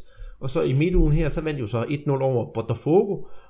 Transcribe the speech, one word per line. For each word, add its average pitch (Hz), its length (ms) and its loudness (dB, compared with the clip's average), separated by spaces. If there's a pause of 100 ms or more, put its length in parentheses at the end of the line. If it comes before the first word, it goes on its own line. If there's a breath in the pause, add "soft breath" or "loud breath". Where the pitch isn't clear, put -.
(400 soft breath)
og 135 100 -6
så 160 120 0
i 143 120 0
midtugen 160 400 4
her, 156 160 2
så 147 120 -2
vandt 156 160 -4
de 135 40 -6
jo 110 60 -4
så 113 220 -2
et 143 180 -4
nul 139 140 0
over 127 320 0
Botafogo, 156 680 0 (260 loud breath)